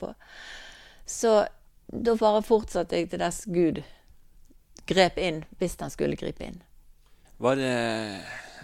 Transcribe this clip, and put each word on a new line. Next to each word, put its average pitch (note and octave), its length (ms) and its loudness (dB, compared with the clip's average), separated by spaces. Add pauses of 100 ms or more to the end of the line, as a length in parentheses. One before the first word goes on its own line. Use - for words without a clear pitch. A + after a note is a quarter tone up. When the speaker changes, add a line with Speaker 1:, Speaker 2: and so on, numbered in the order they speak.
Speaker 1:
på. - 120 -8 (920)
Så - 280 0 (540)
da A#3 300 0
bare G#3+ 300 4
fortsatte F#3+ 500 2
jeg E3+ 140 0
til F3+ 100 -4
dess F3 240 -2
Gud E3+ 380 2 (1080)
grep F#3 320 4
inn, D#3+ 240 -4 (160)
hvis F3+ 200 -2
han D3 120 -8
skulle D3 240 -2
gripe - 300 -10
inn. - 160 -14 (800)
Speaker 2:
Var C3 200 2
det B2+ 140 0 (880)